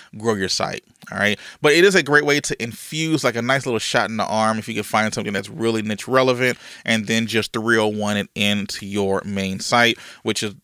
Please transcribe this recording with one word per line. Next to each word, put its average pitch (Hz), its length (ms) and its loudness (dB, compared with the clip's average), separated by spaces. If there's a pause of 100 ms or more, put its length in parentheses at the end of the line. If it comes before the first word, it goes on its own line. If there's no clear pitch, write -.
(180)
grow 110 180 0
your 92 140 -2
site. - 340 -4 (280)
All 101 60 -8
right. 101 220 0 (220)
But 147 120 6
it 170 100 6
is 196 120 6
a 170 80 4
great 147 220 4
way 147 160 4
to - 200 -4
infuse, 156 640 -4
like, 120 120 2
a 120 60 -2
nice 131 240 0
little 117 140 0
shot 110 320 0
in 113 60 -6
the 104 80 -2
arm 110 340 0
if 104 80 -10
you 113 80 -6
can 101 80 -2
find 107 280 0
something 107 220 -4
that's 101 160 -4
really 110 320 0
niche 104 260 -6
relevant 127 520 2 (260)
and 110 220 -2
then 113 180 0
just 107 280 -2
three 113 240 2
oh 107 100 4
one 104 300 -2
it 101 180 -4
into 101 500 -2
your 98 400 0
main 95 340 -4
site, 117 380 2 (240)
which 110 220 -2
is 104 100 -6 (100)